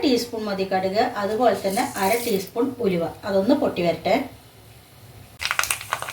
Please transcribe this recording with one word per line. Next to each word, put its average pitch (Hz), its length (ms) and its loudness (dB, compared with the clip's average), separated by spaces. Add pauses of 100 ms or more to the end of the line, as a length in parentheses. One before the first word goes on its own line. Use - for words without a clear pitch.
ടീസ്പൂൺ 233 480 0
മതി 190 240 -2
കടുക്, 190 280 0 (200)
അതുപോലെ 214 420 2
തന്നെ 196 220 0 (180)
അര 196 80 4 (140)
ടീസ്പൂൺ 233 420 0 (180)
ഉലുവ, 175 200 2 (220)
അതൊന്ന് 196 340 4
പൊട്ടി 214 260 0
വരട്ടെ. 175 300 2 (2000)